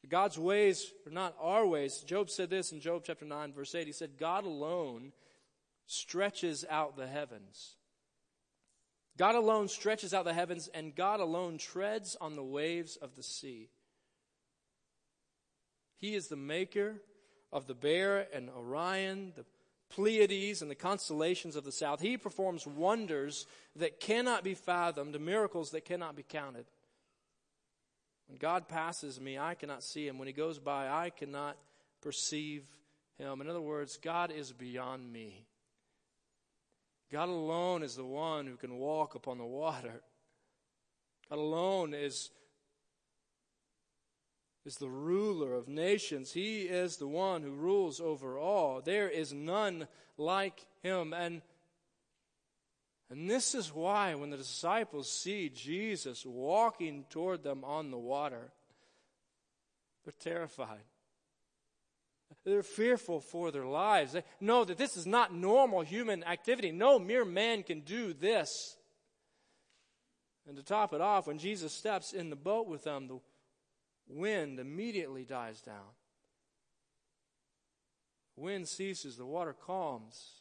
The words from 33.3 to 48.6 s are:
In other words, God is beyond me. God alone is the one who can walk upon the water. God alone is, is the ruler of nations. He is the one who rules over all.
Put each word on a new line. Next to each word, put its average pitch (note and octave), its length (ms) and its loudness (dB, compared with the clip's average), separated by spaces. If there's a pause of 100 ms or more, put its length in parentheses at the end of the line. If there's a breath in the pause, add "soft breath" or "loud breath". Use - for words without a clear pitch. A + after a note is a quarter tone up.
In C#3+ 80 -8
other E3+ 140 -4
words, D3 340 -4
God E3+ 340 0
is D3 220 -8
beyond B2+ 580 -8
me. A2 360 -14 (1700)
God D#3 180 0
alone E3+ 540 0
is B2 120 -6
the C3 80 -8
one D3 440 -2
who B2 100 -12
can B2 200 -8
walk D3+ 360 0
upon B2+ 240 -6
the A#2+ 80 -8
water. B2 560 -4 (1300)
God D3 80 -4
alone D#3+ 560 2
is, D3 380 -4 (2250 soft breath)
is C#3 120 -10
the C#3 120 -6
ruler D#3+ 640 0
of B2 140 -2
nations. D#3 640 0
He G#3 320 -2
is F3+ 340 0
the C#3+ 100 -4
one E3+ 360 0
who C#3 80 -6
rules E3+ 500 2
over C3+ 380 -2
all. D#3 420 4